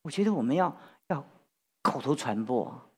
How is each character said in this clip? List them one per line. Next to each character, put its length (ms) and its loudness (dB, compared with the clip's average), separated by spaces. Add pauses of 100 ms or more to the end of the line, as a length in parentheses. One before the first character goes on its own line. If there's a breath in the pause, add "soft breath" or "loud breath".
我 100 -10
觉 120 0
得 100 4
我 80 0
们 140 2
要， 200 2 (320 loud breath)
要 180 -4 (560)
口 200 0
头 140 2
传 300 -2
播 200 0
啊 200 -14 (120)